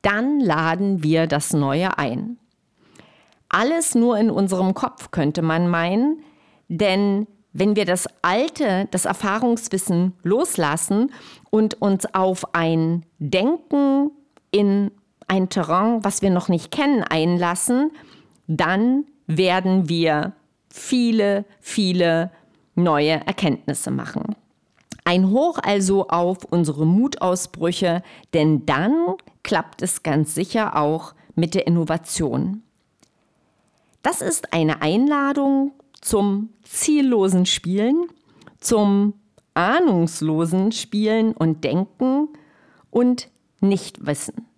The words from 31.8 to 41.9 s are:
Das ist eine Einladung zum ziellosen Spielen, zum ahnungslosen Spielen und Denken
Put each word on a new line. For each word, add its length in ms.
Das 200
ist 320
eine 280
Einladung 880
zum 500
ziellosen 840
Spielen, 600
zum 520
ahnungslosen 1160
Spielen 640
und 320
Denken 640